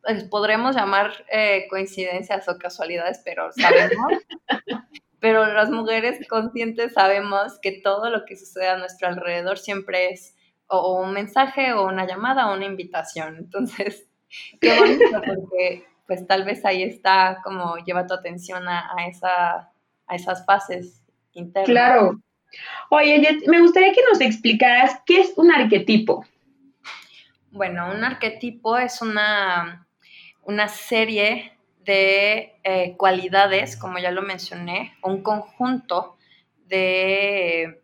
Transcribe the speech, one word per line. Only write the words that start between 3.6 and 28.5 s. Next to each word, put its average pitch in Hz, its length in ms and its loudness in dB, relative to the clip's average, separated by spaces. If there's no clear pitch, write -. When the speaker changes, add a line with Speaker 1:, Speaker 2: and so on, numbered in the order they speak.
Speaker 2:
<laughs> - 420 -8
Speaker 1:
pero 220 340 4
las 214 160 2
mujeres 226 580 -4
conscientes 233 680 -4
sabemos 202 680 0
que 190 220 -6
todo 202 260 -2
lo 220 160 -4
que 196 120 -18
sucede 185 320 -6
a 185 80 -2
nuestro 180 300 -8
alrededor 175 500 -6
siempre 196 540 -4
es - 240 -18
o, 190 100 0
o 185 260 0
un 190 100 -6
mensaje, 262 600 -2
o 196 140 0
una 190 200 -4
llamada, 226 420 -2
o 196 60 -2
una 196 100 -8
invitación. 175 720 -10
Entonces, 202 680 -10
qué - 180 4
bonito, 277 420 6
Speaker 2:
<laughs> - 40 -10
Speaker 1:
porque, 185 600 -4
pues, 180 200 -6
tal 190 180 0
vez 196 200 -6
ahí 190 180 0
está 190 600 2
como 180 320 -8
lleva 180 220 -4
tu 185 60 -4
atención 180 560 -10
a, 175 280 -6
a 175 100 -6
esa, 175 640 -4
a 180 80 -8
esas 180 300 -8
fases 180 580 -2
internas. 175 360 -4
Speaker 2:
Claro. 240 520 4
Oye, 294 320 4
Jet, 302 260 2
me 339 140 8
gustaría 370 320 8
que 480 80 -4
nos 381 100 6
explicaras 240 840 2
qué 359 160 6
es 359 160 2
un 330 140 8
arquetipo. 220 720 2
Speaker 1:
Bueno, 180 400 -4
un 214 120 -4
arquetipo 233 720 -4